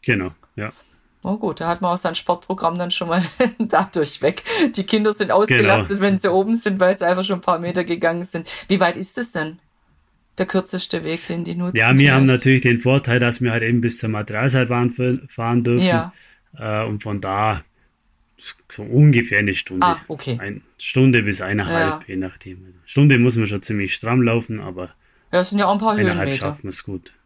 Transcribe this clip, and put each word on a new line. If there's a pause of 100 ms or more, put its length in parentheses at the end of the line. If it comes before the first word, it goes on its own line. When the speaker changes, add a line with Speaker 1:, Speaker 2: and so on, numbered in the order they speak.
Speaker 1:
Genau, (240)
ja. (500)
Speaker 2:
Oh
gut,
da
hat
man
auch
sein
Sportprogramm
dann
schon
mal (200)
<laughs>
dadurch
weg. (320)
Die
Kinder
sind
ausgelastet,
Speaker 1:
Genau.
Speaker 2:
wenn
sie
oben
sind,
weil
sie
einfach
schon
ein
paar
Meter
gegangen
sind. (200)
Wie
weit
ist
es
denn, (760)
der
kürzeste
Weg,
den
die
nutzen
Speaker 1:
Ja,
wir
haben
Speaker 2:
vielleicht?
Speaker 1:
natürlich
den
Vorteil,
dass
wir
halt
eben
bis
zur
Materialseilbahn
f-,
fahren
dürfen.
Speaker 2:
Ja. (460)
Speaker 1:
Äh,
und
von
da (1080)
so
ungefähr
eine
Stunde.
Speaker 2:
Ah,
okay.
Speaker 1:
Eine (160)
Stunde
bis
eineinhalb,
Speaker 2:
Ja.
Speaker 1:
je
nachdem. (100)
Also
Stunde
muss
man
schon
ziemlich
stramm
laufen,
aber (460)
Speaker 2:
Ja,
es
sind
ja
auch
ein
paar
Speaker 1:
eineinhalb
Speaker 2:
Höhenmeter.
Speaker 1:
schaffen
wir's
gut. (140)